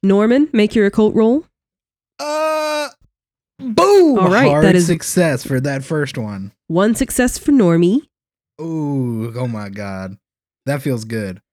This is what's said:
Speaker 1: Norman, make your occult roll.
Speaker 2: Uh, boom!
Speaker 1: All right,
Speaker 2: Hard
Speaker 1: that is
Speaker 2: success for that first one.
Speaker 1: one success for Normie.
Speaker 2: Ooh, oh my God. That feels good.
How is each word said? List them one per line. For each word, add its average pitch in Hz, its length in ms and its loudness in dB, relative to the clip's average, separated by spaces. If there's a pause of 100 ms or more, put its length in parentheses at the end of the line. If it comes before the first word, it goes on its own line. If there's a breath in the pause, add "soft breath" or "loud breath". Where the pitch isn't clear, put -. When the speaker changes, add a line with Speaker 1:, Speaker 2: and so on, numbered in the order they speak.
Speaker 1:
Norman, 220 500 2
make 214 220 0
your 214 120 2
occult 214 280 0
roll. 233 300 2 (720)
Speaker 2:
Uh, 302 680 -4 (720)
boom! 302 600 4
Speaker 1:
All 185 100 4
right, 196 200 4
Speaker 2:
Hard 147 160 4
Speaker 1:
that 185 120 6
is 175 100 4
Speaker 2:
success 160 580 0
for 131 160 -2
that 135 240 -4
first 147 320 -4
one. 104 360 -10 (160)
Speaker 1:
one 196 260 0
success 247 440 -2
for - 140 -2
Normie. 180 500 2 (580)
Speaker 2:
Ooh, 139 760 -4
oh 127 120 -4
my 107 200 -8
God. 98 480 -10 (500)
That 139 160 -4
feels 123 220 -4
good. 107 360 -8 (120)